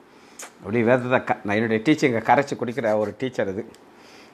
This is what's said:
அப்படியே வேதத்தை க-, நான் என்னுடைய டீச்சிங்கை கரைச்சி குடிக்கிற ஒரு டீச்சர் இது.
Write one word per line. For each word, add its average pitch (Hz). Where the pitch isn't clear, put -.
அப்படியே 113
வேதத்தை 123
க-, -
நான் 104
என்னுடைய 110
டீச்சிங்கை 143
கரைச்சி -
குடிக்கிற 117
ஒரு 104
டீச்சர் 123
இது. 98